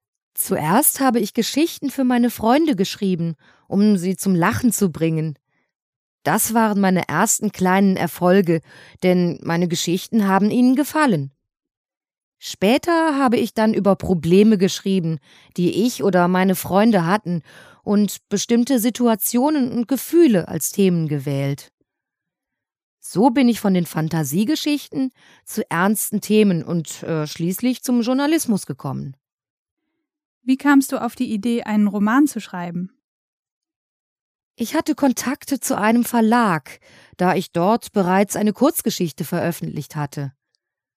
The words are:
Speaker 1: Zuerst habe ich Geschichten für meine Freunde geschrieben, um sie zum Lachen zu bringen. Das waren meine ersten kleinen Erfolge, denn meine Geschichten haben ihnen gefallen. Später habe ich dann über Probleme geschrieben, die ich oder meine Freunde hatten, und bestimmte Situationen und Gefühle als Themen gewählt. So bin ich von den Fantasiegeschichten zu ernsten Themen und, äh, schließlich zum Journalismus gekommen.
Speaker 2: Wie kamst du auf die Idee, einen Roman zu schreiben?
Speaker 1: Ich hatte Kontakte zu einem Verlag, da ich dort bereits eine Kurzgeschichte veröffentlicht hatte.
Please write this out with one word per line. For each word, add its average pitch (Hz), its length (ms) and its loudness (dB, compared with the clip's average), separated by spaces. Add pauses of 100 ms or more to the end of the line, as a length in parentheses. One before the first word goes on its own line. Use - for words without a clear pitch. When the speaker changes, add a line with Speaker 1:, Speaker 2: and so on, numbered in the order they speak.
(360)
Speaker 1:
Zuerst 190 680 0
habe 240 180 2
ich 196 140 -4
Geschichten - 560 -2
für 269 160 -4
meine 247 240 2
Freunde 262 480 2
geschrieben, 170 580 -2 (320)
um 208 300 4
sie 180 180 -2
zum 190 200 0
Lachen 165 360 0
zu 190 180 0
bringen. 160 480 -4 (840)
Das 214 300 -2
waren 220 260 2
meine 185 300 0
ersten 196 420 -2
kleinen 185 460 2
Erfolge, 175 640 2 (420)
denn 180 400 2
meine 170 240 -2
Geschichten 190 640 -2
haben 196 200 2
ihnen 247 280 2
gefallen. 262 560 0 (1040)
Später 302 800 0
habe 254 200 2
ich - 160 -2
dann 220 200 2
über 196 220 2
Probleme 185 640 4
geschrieben, 175 600 -2 (380)
die 175 280 0
ich - 180 -4
oder 180 240 2
meine 185 280 2
Freunde 196 500 2
hatten, 175 360 -2 (420)
und 208 340 0 (100)
bestimmte 240 520 0
Situationen 247 920 0
und 233 160 -4
Gefühle 262 600 2
als - 220 -6
Themen 180 360 2
gewählt. 139 640 -4 (1300)
So 226 300 2
bin 254 180 2
ich 233 140 0
von 196 120 2
den 175 120 0
Fantasiegeschichten 214 1300 -4 (340)
zu - 260 -8
ernsten 196 480 -2
Themen 202 440 2
und, - 400 -6
äh, 156 220 -4
schließlich 185 580 -4
zum 240 180 0
Journalismus 262 640 -2
gekommen. 139 500 -10 (1300)
Speaker 2:
Wie 262 160 0
kamst 277 340 2
du 262 100 -4
auf 233 140 -6
die 247 160 -4
Idee, 233 320 -4
einen 214 240 0
Roman 214 400 2
zu 220 140 -6
schreiben? 175 500 -10 (1700)
Speaker 1:
Ich 233 180 -6
hatte 311 180 -2
Kontakte - 680 -2
zu - 160 -4
einem 214 260 2
Verlag, 220 760 0 (340)
da 180 200 2
ich 175 180 -4
dort 190 400 0
bereits 190 420 2
eine 208 160 0
Kurzgeschichte 220 720 -2
veröffentlicht 160 720 -6
hatte. 143 380 -8 (640)